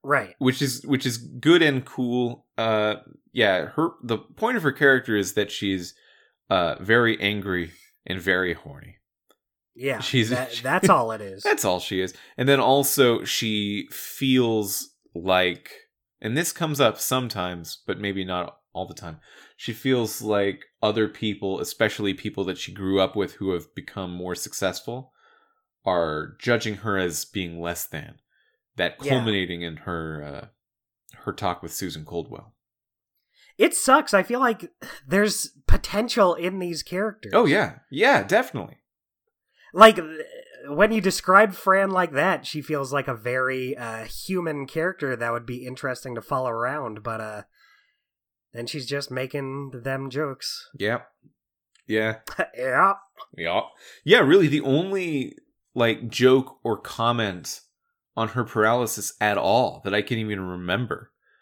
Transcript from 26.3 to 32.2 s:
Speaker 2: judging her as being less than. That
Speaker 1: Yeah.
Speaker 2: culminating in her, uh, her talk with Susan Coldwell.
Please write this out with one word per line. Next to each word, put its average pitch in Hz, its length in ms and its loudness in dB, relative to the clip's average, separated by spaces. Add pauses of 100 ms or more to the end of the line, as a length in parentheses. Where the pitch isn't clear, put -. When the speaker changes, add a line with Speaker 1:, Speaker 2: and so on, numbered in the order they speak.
Speaker 2:
judging 113 380 0
her 101 220 -2
as 90 260 -2
being 85 360 -8
less 87 260 -6
than. 76 300 -14 (600)
That 90 260 -2
Speaker 1:
Yeah. 139 120 -6
Speaker 2:
culminating 95 480 -2
in 82 160 -10
her, 80 440 -8
uh, - 1000 -20
her 104 80 -4
talk 92 300 -4
with 82 100 -12
Susan 78 320 -8
Coldwell. 78 500 -10 (1040)